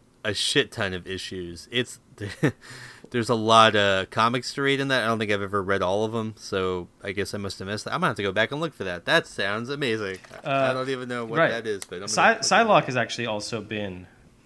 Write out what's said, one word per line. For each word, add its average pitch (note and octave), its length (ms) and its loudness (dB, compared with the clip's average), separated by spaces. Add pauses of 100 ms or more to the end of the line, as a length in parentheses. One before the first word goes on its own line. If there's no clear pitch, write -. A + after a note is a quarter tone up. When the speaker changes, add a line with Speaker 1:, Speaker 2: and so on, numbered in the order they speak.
(240)
Speaker 1:
a G#2+ 120 -2
shit - 360 0
ton G2+ 220 -4
of F2 140 -8
issues. F2+ 640 -10
It's A#2+ 280 -4 (180)
<laughs> - 920 -6
there's A#2+ 180 -2
a A#2+ 60 2
lot A2 400 8
of G2 340 4
comics A#2+ 440 0
to C#3+ 80 -4
read C#3 180 2
in C#3 100 -2
that. C3 140 2
I A2 40 0
don't A2+ 120 2
think G#2+ 120 0
I've G2+ 100 2
ever G2 220 -2
read G2 180 2
all F#2+ 240 2
of A2 80 -4
'em, A2 240 -4
so F#2 520 -4 (140)
I G2+ 80 -6
guess F#2+ 220 -4
I G#2+ 40 -6
must G2 220 -8
have F#2+ 80 -10
missed G#2 180 -6
that. G#2 80 -6
I'm D3 80 -2
gonna F3+ 100 0
have G#2 60 -6
to G#2 60 -2
go G2 80 0
back G#2+ 200 0
and C#3+ 100 -6
look E3 120 -4
for - 100 -8
that. F2 220 -6
That D#3+ 220 4
sounds G#2+ 420 -4
amazing. A2 480 -2 (260)
I, D#3 60 -6
I C#3 40 0 (160)
Speaker 2:
Uh, C3 40 2
Speaker 1:
don't C3 160 -4
even B2+ 200 -4
know A#2+ 160 -4
what A2+ 140 -2
Speaker 2:
right. C#3+ 120 4
Speaker 1:
that A2+ 160 -4
is, G2+ 180 -4
but F2+ 100 -12
I'm F2 60 -8
gonna G#2 80 -8
Speaker 2:
Psy-, F3+ 240 4
Speaker 1:
look A3 60 -8
it - 120 -2
up. A3 160 4
Speaker 2:
Psylocke E3+ 180 6
has B2+ 120 -2
actually A#2 300 -2
also G#2+ 340 -4
been, G2 460 -8 (380)